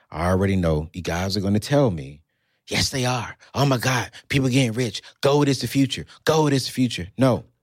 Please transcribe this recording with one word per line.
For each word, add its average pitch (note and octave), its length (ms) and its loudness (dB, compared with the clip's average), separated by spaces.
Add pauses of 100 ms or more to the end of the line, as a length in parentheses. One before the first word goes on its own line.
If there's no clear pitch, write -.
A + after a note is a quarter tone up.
(100)
I E2 160 -4
already F#2+ 300 2
know D#2+ 360 0
you F2+ 100 -10
guys F#2 340 -4
are G#2 40 -2
gonna G2+ 200 0
tell C#3 300 2
me, C#2+ 320 -10 (460)
"Yes, - 220 -2
they B2+ 160 -4
are. B2 300 -4 (180)
Oh C3+ 120 2
my C3 120 2
God, B2 320 -2 (180)
people C3+ 200 2
getting B2 240 2
rich. A#2 300 -4 (180)
Gold C#3+ 280 4
is C3+ 120 0
the A#2 80 -4
future. C3+ 380 0 (180)
Gold D#3 280 2
is C3+ 140 0
the - 60 -10
future." A#2 440 -4
No, A#2 300 2 (160)